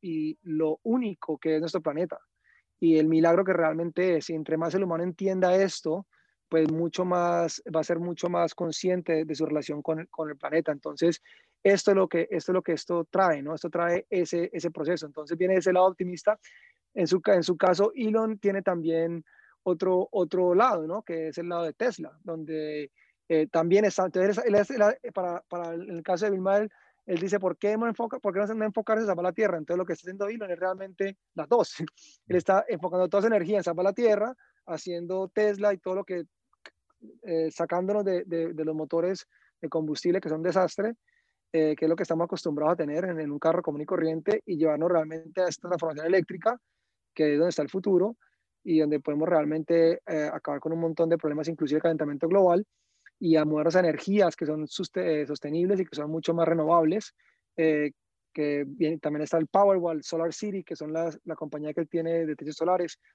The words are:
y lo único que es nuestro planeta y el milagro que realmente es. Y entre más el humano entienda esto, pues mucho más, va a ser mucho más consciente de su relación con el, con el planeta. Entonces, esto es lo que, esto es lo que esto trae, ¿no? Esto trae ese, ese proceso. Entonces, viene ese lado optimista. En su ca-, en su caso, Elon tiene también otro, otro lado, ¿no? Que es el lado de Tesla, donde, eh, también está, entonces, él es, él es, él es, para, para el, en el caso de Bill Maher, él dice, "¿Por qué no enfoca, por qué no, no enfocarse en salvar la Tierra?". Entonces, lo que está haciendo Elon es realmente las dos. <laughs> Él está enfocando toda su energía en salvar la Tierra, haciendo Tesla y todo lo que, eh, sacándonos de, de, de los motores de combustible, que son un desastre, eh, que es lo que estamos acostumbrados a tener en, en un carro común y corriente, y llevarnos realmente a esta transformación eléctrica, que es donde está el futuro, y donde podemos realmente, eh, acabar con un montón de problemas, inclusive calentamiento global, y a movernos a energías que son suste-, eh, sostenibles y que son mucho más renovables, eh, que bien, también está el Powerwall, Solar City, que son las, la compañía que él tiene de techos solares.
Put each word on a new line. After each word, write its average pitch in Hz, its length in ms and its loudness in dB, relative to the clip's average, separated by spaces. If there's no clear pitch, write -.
y 160 420 -4
lo 156 400 -2
único 226 560 -2
que 160 160 0
es 156 60 0
nuestro 165 200 -4
planeta 156 380 -4
y 165 200 6
el 156 100 4
milagro 165 360 6
que 185 80 2
realmente 170 640 0
es. 147 120 -4
Y 165 60 -6
entre 156 220 -4
más 160 180 -2
el 196 80 0
humano 170 220 -2
entienda 185 520 2
esto, 190 500 0
pues 160 220 4
mucho 165 340 -2
más, 175 580 0
va 160 60 2
a 151 40 0
ser 170 140 0
mucho 175 300 -4
más 175 260 0
consciente 170 680 0
de 156 100 -4
su 156 120 0
relación 147 360 -4
con 160 180 -2
el, 165 80 -12
con 156 200 -6
el 147 80 -10
planeta. 151 360 0
Entonces, 151 500 -2
esto 196 300 4
es 190 40 4
lo 190 120 4
que, 165 220 -2
esto 180 220 -4
es - 20 2
lo 180 80 0
que 175 100 -4
esto 165 360 -4
trae, 180 320 2
¿no? 147 140 -8
Esto 160 160 -8
trae 170 400 0
ese, 175 420 -2
ese 170 180 -6
proceso. 160 360 -4
Entonces, 151 320 -8
viene 185 180 2
ese 185 160 2
lado 185 140 6
optimista. 185 520 -2
En 185 140 0
su 170 140 2
ca-, 202 140 2
en 175 100 4
su 180 120 0
caso, 185 380 4
Elon 220 440 0
tiene 196 240 -2
también 165 600 -2
otro, 185 480 0
otro 180 440 2
lado, 196 320 2
¿no? 196 160 -6
Que 160 260 -8
es 151 100 -10
el 170 100 -8
lado 170 160 -4
de 156 80 -6
Tesla, 165 500 -6
donde, 151 720 -10
eh, 156 200 2
también 170 360 4
está, 190 200 0
entonces, 190 400 0
él 214 100 4
es, 202 160 4
él 262 120 -2
es, 208 80 6
él 214 120 -2
es, 220 100 -12
para, 175 360 -4
para 170 260 -8
el, 185 160 -10
en 175 60 -8
el 165 80 -8
caso 185 220 0
de 208 40 0
Bill 190 100 -2
Maher, 202 300 2
él 180 120 -2
dice, 190 220 -2
"¿Por 180 160 0
qué 208 200 0
no 233 120 0
enfoca, 233 320 -6
por 202 120 -2
qué 180 60 -4
no, 208 160 -2
no 214 100 -2
enfocarse 214 360 0
en 226 80 -2
salvar 175 160 -2
la 180 80 0
Tierra?". 196 260 0
Entonces, 170 200 -4
lo 185 60 -2
que 170 100 -6
está - 100 -10
haciendo 196 240 -6
Elon 214 220 -8
es 175 80 -6
realmente 190 580 -4
las 165 140 -8
dos. 233 300 4
<laughs> 175 120 -8
Él 180 80 2
está 190 320 4
enfocando 180 400 0
toda 190 140 2
su 208 40 2
energía 202 320 2
en 175 60 -2
salvar 175 200 -2
la 196 80 2
Tierra, 220 420 2
haciendo 175 680 -6
Tesla 208 380 2
y 185 60 -4
todo 185 180 -4
lo 196 80 -4
que, 175 200 -6
eh, 165 280 0
sacándonos 185 540 -2
de, 185 200 0
de, 170 280 -4
de 160 120 -6
los 156 100 -2
motores 165 520 -2
de 160 80 -6
combustible, 160 520 -2
que 175 80 -6
son 156 100 -2
un 160 60 -4
desastre, 185 500 0
eh, 156 240 2
que - 80 -2
es 160 40 2
lo 165 80 2
que 175 60 -4
estamos 165 220 0
acostumbrados 160 500 -2
a - 20 0
tener 160 280 -2
en, 170 160 -4
en 147 100 -6
un 147 80 -6
carro 165 240 2
común 147 180 -4
y 151 60 -8
corriente, 165 580 0
y 180 120 -4
llevarnos 156 340 2
realmente 160 520 -2
a 180 60 2
esta 170 200 -8
transformación 160 380 -4
eléctrica, 190 540 0
que 151 180 2
es 147 60 4
donde 170 120 4
está 156 120 -2
el 143 80 -6
futuro, 190 460 2
y 160 160 4
donde 151 180 2
podemos 151 300 -2
realmente, 165 800 4
eh, 151 260 -2
acabar 147 280 -6
con 160 120 -4
un 165 80 -2
montón 165 280 0
de 165 100 2
problemas, 151 300 -4
inclusive 156 320 -2
calentamiento 151 460 -2
global, 185 400 4
y 160 180 4
a 151 100 4
movernos 151 300 0
a 185 40 8
energías 180 560 2
que - 80 -6
son 151 220 -4
suste-, 170 560 -4
eh, 139 40 -6
sostenibles 170 540 -2
y 175 60 -2
que - 100 -16
son 147 140 -4
mucho 160 240 -2
más 170 120 2
renovables, 165 680 2
eh, 151 360 2
que 147 320 -2
bien, 156 340 -2
también 151 220 -4
está 156 160 0
el 160 80 0
Powerwall, 175 560 2
Solar 165 320 -4
City, 196 280 -8
que 156 140 -12
son 156 160 -10
las, 160 320 -4
la 165 100 -10
compañía 151 380 -8
que 175 80 -4
él 160 80 -4
tiene 165 380 -2
de 151 100 -4
techos 147 200 -10
solares. 175 420 -2